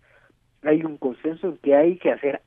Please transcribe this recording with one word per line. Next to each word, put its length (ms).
hay 220
un 140
consenso 480
en 120
que 180
hay 200
que 140
hacer 360